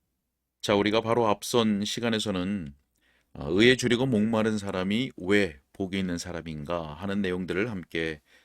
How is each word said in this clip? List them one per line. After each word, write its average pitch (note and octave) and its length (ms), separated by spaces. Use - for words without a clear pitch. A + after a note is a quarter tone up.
자, G#2+ 140
우리가 G#2 260
바로 A2+ 260
앞선 G#2 600
시간에서는, G2+ 880
아, C#2+ 120
의에 A#2 260
줄이고 A#2+ 300
목마른 A2 500
사람이 G2 640
왜 F#2 420
복이 F#2+ 240
있는 F2+ 180
사람인가 D#2+ 800
하는 G2 260
내용들을 F#2 500
함께 E2 520